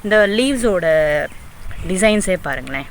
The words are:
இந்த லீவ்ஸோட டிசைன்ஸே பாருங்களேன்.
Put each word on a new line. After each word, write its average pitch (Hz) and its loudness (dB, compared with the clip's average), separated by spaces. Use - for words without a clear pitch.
இந்த 208 4
லீவ்ஸோட 226 0
டிசைன்ஸே 196 2
பாருங்களேன். 135 -8